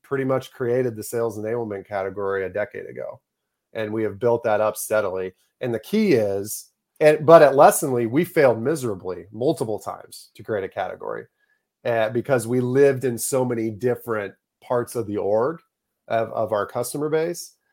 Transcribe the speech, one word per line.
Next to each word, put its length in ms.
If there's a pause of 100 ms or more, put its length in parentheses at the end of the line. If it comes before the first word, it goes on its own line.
pretty 220
much 260
created 460
the 60
sales 360
enablement 480
category 560
a 60
decade 380
ago. 340 (540)
And 180
we 100
have 160
built 260
that 180
up 160
steadily. 560 (260)
And 140
the 40
key 360
is, 560 (300)
and, 260
but 160
at 100
Lessonly, 560
we 160
failed 380
miserably 680
multiple 480
times 580
to 60
create 220
a 60
category, 560 (580)
uh, 240
because 380
we 140
lived 440
in 140
so 260
many 240
different 680 (280)
parts 340
of 100
the 120
org 420 (480)
of, 240
of 200
our 120
customer 460
base. 460 (160)